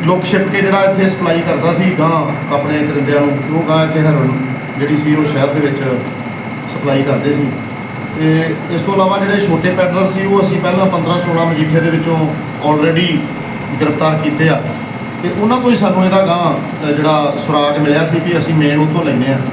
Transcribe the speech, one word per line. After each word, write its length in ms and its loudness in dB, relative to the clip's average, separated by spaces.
ਲੁਕ 180 2
ਛਿਪ 280 2
ਕੇ 100 0
ਜਿਹੜਾ 220 2
ਇੱਥੇ 260 2
ਸਪਲਾਈ 320 0
ਕਰਦਾ 320 0
ਸੀ 260 2
ਗਾਂਹ 540 0
ਆਪਣੇ 240 0
ਕਰਿੰਦਿਆਂ 440 0
ਨੂੰ, 360 0
ਉਹ 120 -2
ਗਾਂਹ 140 2
ਇੱਥੇ 160 0
ਹੈਰੋਇਨ 320 2
ਜਿਹੜੀ 180 2
ਸੀ 180 2
ਉਹ 100 2
ਸ਼ਹਿਰ 220 0
ਦੇ 120 0
ਵਿੱਚ 220 0
ਸਪਲਾਈ 340 0
ਕਰਦੇ 300 0
ਸੀ। 140 0
ਤੇ 360 2
ਇਸ 100 -2
ਤੋਂ 120 -2
ਇਲਾਵਾ 240 2
ਜਿਹੜੇ 240 0
ਛੋਟੇ 300 0
ਪੈਡਲਰ 360 0
ਸੀ, 180 -2
ਉਹ 160 2
ਅਸੀਂ 200 0
ਪਹਿਲਾਂ 240 0
ਪੰਦਰਾਂ 360 0
ਸੋਲਾਂ 240 0
ਮਜੀਠੇ 340 2
ਦੇ 100 0
ਵਿੱਚੋਂ 280 0
already 500 2
ਗ੍ਰਿਫਤਾਰ 420 0
ਕੀਤੇ 260 0
ਆ, 120 0
ਤੇ 60 -2
ਉਹਨਾਂ 220 2
ਤੋਂ 100 2
ਹੀ 40 4
ਸਾਨੂੰ 300 2
ਇਹਦਾ 220 4
ਗਾਂਹ, 260 0
ਅ, 40 2
ਜਿਹੜਾ 420 2
ਸੁਰਾਗ 300 2
ਮਿਲਿਆ 300 2
ਸੀ 120 0
ਵੀ 180 0
ਅਸੀਂ 180 0
ਮੇਨ 240 4
ਉਹ 80 4
ਤੋਂ 160 0
ਲੈਂਦੇ 280 0
ਆ। 80 0